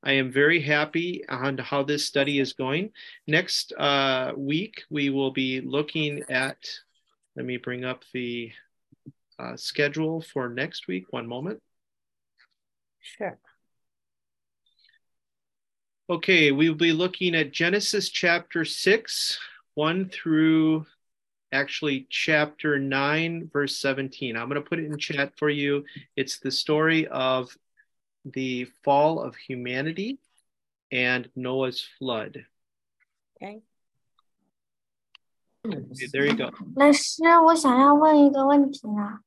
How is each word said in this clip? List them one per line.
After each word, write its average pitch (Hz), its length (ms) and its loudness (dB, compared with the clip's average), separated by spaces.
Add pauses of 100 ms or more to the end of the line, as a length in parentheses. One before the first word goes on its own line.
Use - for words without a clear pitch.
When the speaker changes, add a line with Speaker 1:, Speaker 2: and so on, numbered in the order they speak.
Speaker 1:
I 139 100 0
am 131 200 0
very 151 280 4
happy 151 680 -2
on 131 300 -4
how 139 260 -2
this 135 200 -2
study 139 360 0
is 131 120 -2
going. 151 380 -4 (360)
Next, - 520 -2
uh, 135 580 0
week, 156 540 -4
we 143 200 -2
will 135 200 0
be 131 300 -2
looking 147 680 -4
at, 131 300 -4 (760)
let 127 100 -8
me 123 100 -8
bring 127 280 -8
up 127 280 -8
the, 120 400 -8 (840)
uh, 120 180 -12
schedule 156 640 -4
for 135 280 -8
next 131 400 -10
week. 185 240 -8
One 117 160 -8
moment. 151 340 -10 (1400)
Speaker 2:
Sure. - 380 -12 (2750)
Speaker 1:
Okay, 170 420 4
we'll 156 220 4
be 165 180 2
looking 180 420 0
at 151 180 0
Genesis 196 560 0
chapter 170 560 0
six, - 720 0 (360)
one 170 340 -2
through 160 800 2 (680)
actually 135 560 -2
chapter 151 720 0
nine, 151 720 -2
verse 143 240 -2
seventeen. 135 580 -4
I'm 117 140 -6
gonna 143 140 -4
put 165 160 -6
it 160 80 -6
in 151 120 -8
chat 139 400 -6
for 151 120 0
you. 143 340 -2 (320)
It's 135 220 -6
the 135 120 -6
story 156 560 0
of 131 480 -2 (680)
the 131 400 -6 (180)
fall 151 380 4
of 127 160 -8
humanity 143 840 -6 (720)
and 123 460 -2
Noah's 127 500 -4 (120)
flood. 120 480 -6 (880)
Speaker 2:
Okay. 214 260 -16 (2000)
Speaker 1:
Okay, 131 460 -8
there 139 140 0
you 143 100 4
go. 123 160 -4 (240)
Speaker 3:
老 285 160 8
师， - 320 2 (240)
我 330 80 8
想 285 240 4
要 277 160 8
问 302 320 8
一 277 40 6
个 269 160 2
问 285 240 6
题 - 100 -12 (180)
啊。 208 280 -8